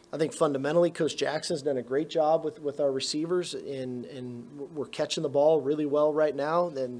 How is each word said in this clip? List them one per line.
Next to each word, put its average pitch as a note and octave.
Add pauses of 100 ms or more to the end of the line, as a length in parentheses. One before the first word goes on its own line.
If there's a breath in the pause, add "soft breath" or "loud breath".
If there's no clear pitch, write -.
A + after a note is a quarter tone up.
(140 loud breath)
I D3
think D3+
fundamentally, D3
Coach E3
Jackson's C#3+
done C#3
a B2
great C#3
job D#3
with, D#3
with C#3+
our C#3+
receivers, D#3+
and, B2+
and B2+
we're C#3
catching D#3
the D3
ball C#3+
really D3+
well D3
right D3+
now. E3
Then B2+